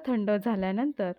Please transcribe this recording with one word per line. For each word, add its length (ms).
थंड 240
झाल्यानंतर 760